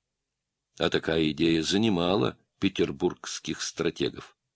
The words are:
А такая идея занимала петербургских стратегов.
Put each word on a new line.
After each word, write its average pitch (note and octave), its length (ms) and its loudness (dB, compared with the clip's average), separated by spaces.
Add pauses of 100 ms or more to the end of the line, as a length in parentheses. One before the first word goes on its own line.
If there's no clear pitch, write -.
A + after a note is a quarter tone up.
(800)
А E2 100 2
такая D#2+ 420 2
идея D#2+ 320 2
занимала F#2+ 720 2 (220)
петербургских F2 1040 -2
стратегов. - 760 -4 (200)